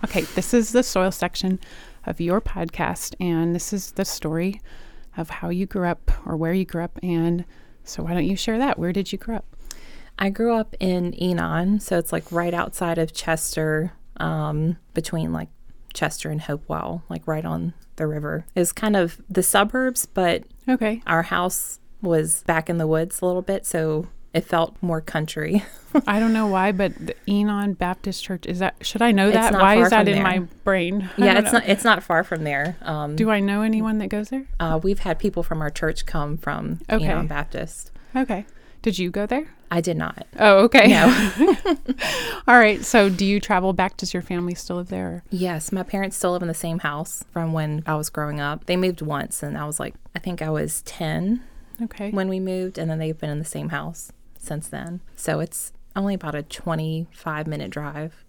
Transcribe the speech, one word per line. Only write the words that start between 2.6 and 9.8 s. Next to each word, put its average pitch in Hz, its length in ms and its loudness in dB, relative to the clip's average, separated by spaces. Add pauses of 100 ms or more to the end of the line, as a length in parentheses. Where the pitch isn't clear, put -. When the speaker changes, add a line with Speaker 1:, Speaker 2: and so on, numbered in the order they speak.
Speaker 1:
and 170 340 2
this 175 180 -4
is 196 200 -6
the 190 120 -2
story 175 560 -4 (560)
of 165 140 -6
how - 200 -8
you 180 180 -2
grew 185 200 -2
up - 220 -2 (160)
or 165 100 -4
where 160 180 0
you 190 120 2
grew 170 180 -4
up. - 200 -8
And 170 420 0 (380)
so - 180 -10
why 160 140 -2
don't 180 100 0
you 202 100 0
share 220 220 -2
that? 262 220 0
Where 175 120 -2
did 185 200 -2
you - 80 -6
grow 226 160 -8
up? 202 100 -8 (720)